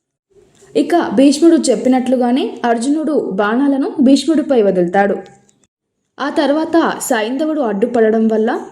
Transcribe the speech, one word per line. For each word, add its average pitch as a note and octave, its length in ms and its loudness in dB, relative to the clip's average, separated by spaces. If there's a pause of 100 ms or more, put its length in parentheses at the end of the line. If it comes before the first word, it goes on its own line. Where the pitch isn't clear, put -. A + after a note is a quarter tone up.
(800)
ఇక E4+ 360 0
భీష్ముడు D4 420 4
చెప్పినట్లుగానే B3+ 1080 0
అర్జునుడు C4 680 -2
బాణాలను C4 680 -2
భీష్ముడిపై C#4 600 2
వదులుతాడు. F#3+ 540 0 (1040)
ఆ C#4 100 -4
తర్వాత D#4 720 0
సైంధవుడు C4+ 600 -2
అడ్డుపడడం A3+ 680 0
వల్ల A3 320 -2 (120)